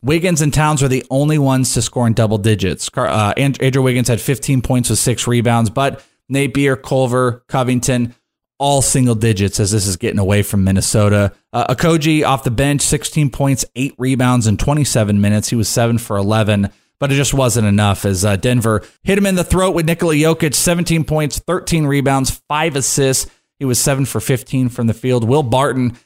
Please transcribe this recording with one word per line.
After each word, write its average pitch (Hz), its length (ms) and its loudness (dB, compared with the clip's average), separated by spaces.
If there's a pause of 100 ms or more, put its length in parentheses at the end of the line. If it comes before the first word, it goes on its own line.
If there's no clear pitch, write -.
Wiggins 160 400 0
and 151 100 2
Towns 151 300 2
were 139 60 2
the 127 200 0
only 147 300 0
ones 131 340 2
to 123 80 -2
score 120 260 -2
in 113 60 2
double 110 260 2
digits. 98 520 0
Car-, 123 180 -4
uh, 104 300 0
And-, 135 240 0
Andrew 131 200 2
Wiggins 127 260 0
had 113 120 0
fifteen 135 400 -2
points 123 300 0
with 107 80 0
six - 280 -2
rebounds, 117 440 2
but 135 340 -4 (240)
Nate 135 240 -2
Beer, 139 240 0
Culver, 127 720 -2
Covington, 123 680 -2 (440)
all 139 240 2
single 127 320 2
digits 104 440 0
as 104 120 0
this 104 160 0
is 95 100 -4
getting 107 220 -2
away 101 240 2
from 98 220 0
Minnesota. 101 680 2 (200)
Uh, 120 220 -2
Okogie 156 500 2
off 131 200 0
the 131 60 0
bench, 139 320 0
sixteen 151 480 0
points, 139 340 0 (100)
eight 131 240 -4
rebounds 127 480 2
in 104 100 2
twenty-seven 113 640 0
minutes. 104 280 0
He 127 80 -2
was 110 120 0
seven 117 300 0
for 113 180 -6
eleven, 101 540 0 (280)
but 139 140 -2
it 139 40 0
just 139 180 0
wasn't 120 320 2
enough 101 380 2
as, 98 200 0
uh, 104 120 2
Denver 113 460 0 (200)
hit 196 160 0
him 202 80 2
in 196 80 0
the 175 100 0
throat 185 300 0
with 165 120 -2
Nikola 165 280 0
Jokic, 156 400 2
seventeen 170 500 0
points, 151 360 -2
thirteen 170 460 -2
rebounds, 135 600 0
five 151 280 -2
assists. 135 500 -2 (340)
He 143 40 -8
was 123 140 0
seven 139 280 0
for 113 120 -4
fifteen 127 500 -2
from 120 200 -2
the 107 60 0
field. 123 280 0
Will 135 220 2
Barton 127 600 -2